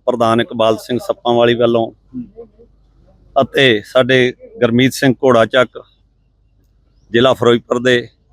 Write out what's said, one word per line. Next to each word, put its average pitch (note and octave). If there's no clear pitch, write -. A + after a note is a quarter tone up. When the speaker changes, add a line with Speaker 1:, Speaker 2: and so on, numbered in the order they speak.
Speaker 1:
ਪ੍ਰਧਾਨ A#2
ਇਕਬਾਲ A2+
ਸਿੰਘ A#2+
ਸੱਪਾਂ A#2+
ਵਾਲੀ A#2+
ਵੱਲੋਂ A#2
Speaker 2:
ਹੂੰ। A#3
Speaker 1:
ਅਤੇ B2
ਸਾਡੇ B2+
ਗੁਰਮੀਤ B2
ਸਿੰਘ C3
ਘੋੜਾ A#2
ਚੱਕ, B2
ਜ਼ਿਲ੍ਹਾ B2
ਫਿਰੋਜ਼ਪੁਰ A#2+
ਦੇ A#2+